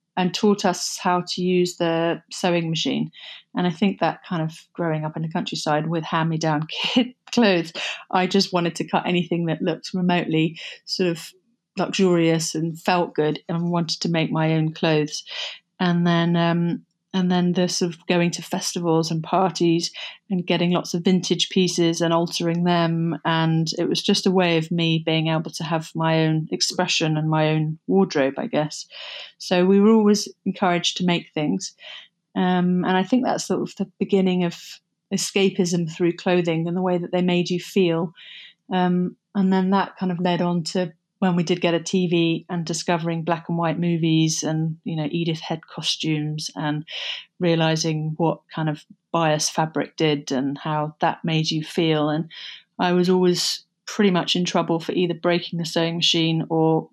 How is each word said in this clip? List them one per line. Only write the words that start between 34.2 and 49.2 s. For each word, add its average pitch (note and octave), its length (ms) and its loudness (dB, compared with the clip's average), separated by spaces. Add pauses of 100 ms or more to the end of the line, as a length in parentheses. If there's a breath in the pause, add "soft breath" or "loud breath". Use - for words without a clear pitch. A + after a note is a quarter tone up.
of E3+ 160 -2 (540)
escapism F#3 800 2
through E3+ 220 0
clothing E3+ 540 0
and F3 80 -2
the F#3 60 -2
way F3+ 160 0
that F3 140 -6
they F3+ 100 2
made F3 300 2
you F3 80 -2
feel. E3+ 520 0 (640 loud breath)
Um, F3+ 420 0 (200)
and F#3+ 180 2
then F#3 160 2
that F#3+ 280 0
kind F#3 140 -2
of E3+ 80 -4
led F3 220 0
on F3 220 0
to F3+ 300 -4 (260)
when F#3 160 2
we F3 80 2
did F3 180 0
get E3+ 140 2
a E3 40 0
T F3+ 280 0
V E3 420 0
and F3 160 -4
discovering E3 580 -4
black E3 240 -2
and E3+ 100 -2
white E3 220 -2
movies D#3+ 640 2
and, D#3+ 400 -2
you E3 120 -6
know, D3+ 140 -4
Edith E3 300 -4
Head D#3+ 280 -8
costumes D#3 880 -4
and D3+ 280 -4 (560 loud breath)
realizing D#3+ 800 0
what E3 240 0 (120)
kind D#3+ 140 -2
of D3 160 -4 (280)
bias D#3 360 2